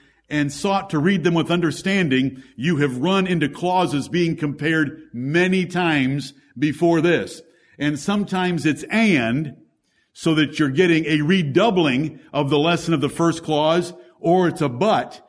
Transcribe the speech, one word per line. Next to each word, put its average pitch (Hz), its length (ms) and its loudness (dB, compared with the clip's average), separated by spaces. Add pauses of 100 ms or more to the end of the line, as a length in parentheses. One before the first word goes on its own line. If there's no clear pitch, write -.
(300)
and 147 240 -2
sought 196 380 -2
to 156 80 0
read 180 240 2
them 175 100 2
with 160 160 0
understanding, 160 920 0 (120)
you 156 220 -2
have 135 200 0
run 185 280 0
into 170 240 0
clauses 175 580 -2
being 165 280 0
compared 151 640 -2 (100)
many 175 540 0
times 143 720 -2 (240)
before 160 420 2
this. 143 400 0 (380)
And 147 180 -2
sometimes 185 720 -2
it's 151 160 -2
and, 151 720 0 (580)
so 165 220 0
that 151 240 0
you're 147 100 2
getting 160 360 2
a 151 160 0
redoubling 160 960 2 (120)
of 143 200 -2
the 147 80 4
lesson 165 340 0
of 143 80 0
the 143 80 -2
first 165 340 0
clause, 156 500 0 (260)
or 180 280 2
it's - 140 -2
a 143 80 0
but, 135 600 -2